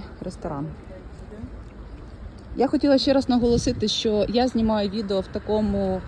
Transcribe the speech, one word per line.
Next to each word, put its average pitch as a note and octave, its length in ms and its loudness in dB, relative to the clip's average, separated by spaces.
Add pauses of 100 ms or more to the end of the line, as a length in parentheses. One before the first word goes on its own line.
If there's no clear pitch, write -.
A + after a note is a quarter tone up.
(220)
ресторан. D#3+ 440 -6 (1900)
Я B3+ 120 4
хотіла C#4+ 300 6
ще C4+ 160 4
раз C4+ 160 2
наголосити, A#3+ 580 4
що G#3 420 2
я A#3+ 180 4
знімаю G#3+ 420 2
відео G3 320 -2
в F#3+ 60 -4
такому G3+ 800 0